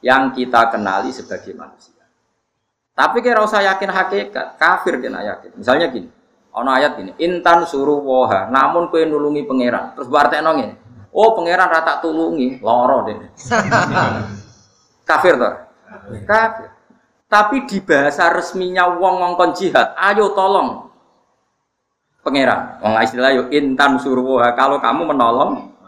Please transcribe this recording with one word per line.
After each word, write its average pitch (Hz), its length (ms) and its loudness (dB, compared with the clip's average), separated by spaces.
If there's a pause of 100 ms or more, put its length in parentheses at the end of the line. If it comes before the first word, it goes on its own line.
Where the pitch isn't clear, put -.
yang 131 320 2
kita 123 400 2
kenali 101 400 -4
sebagai 92 400 -14
manusia. - 480 -20 (960)
Tapi 233 240 2
kira 220 240 0
usah 208 160 0
yakin 190 320 -2
hakikat, 202 640 -4
kafir 170 400 0
kena 110 240 -8
yakin. 98 320 -12
Misalnya 139 320 0
gini, 117 240 -10 (400)
ono 127 240 -2
ayat 135 240 0
gini, 95 240 -14
"Intan 175 400 2
suruh 143 400 0
woha, 117 480 2
namun 156 400 0
kue 160 160 2
nulungi 147 400 -2
pangeran." 123 480 -2
Terus 123 160 -12
bartek 143 320 2
ngene, 147 320 -2 (400)
"Oh, 214 240 4
pangeran 175 320 0
rata 160 320 0
tulungi, 160 560 -4
loro 120 480 2
deh." 107 100 -8 (1040)
<laughs> - 880 -14
Kafir 147 300 4
toh? 110 160 0 (720)
Kafir. 220 420 0 (600)
Tapi 233 400 2
di 196 160 -4
bahasa 160 480 2
resminya 180 640 -2
wong 180 240 0
ngongkon 175 320 0
jihad, - 400 2
"Ayo 202 400 2
tolong 190 560 0 (1400)
pangeran." 131 560 -2
Wong 110 160 0
istilah 123 320 0
yo, 123 120 2 (120)
"Intan 135 480 2
suruh 127 240 0
woha, 120 320 4
kalau 135 240 2
kamu 147 320 -2
menolong 127 560 0 (180)